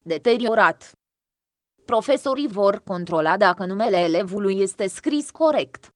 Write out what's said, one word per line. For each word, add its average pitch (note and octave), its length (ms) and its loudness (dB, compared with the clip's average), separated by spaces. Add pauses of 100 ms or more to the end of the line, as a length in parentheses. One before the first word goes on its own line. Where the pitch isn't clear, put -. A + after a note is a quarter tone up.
deteriorat. A3 920 0 (920)
Profesorii C4 640 -2
vor G3 340 0
controla E3+ 540 -2
dacă F#3+ 280 2
numele G3 320 -2
elevului F#3+ 640 0
este G3 260 -2
scris D4 440 -6
corect. D4 640 -2